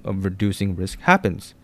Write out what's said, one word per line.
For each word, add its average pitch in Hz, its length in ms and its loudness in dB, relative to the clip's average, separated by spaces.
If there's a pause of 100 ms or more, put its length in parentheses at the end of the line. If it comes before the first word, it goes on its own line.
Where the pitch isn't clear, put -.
of 98 180 -2
reducing 98 540 0
risk 92 240 -4
happens, 175 520 2 (100)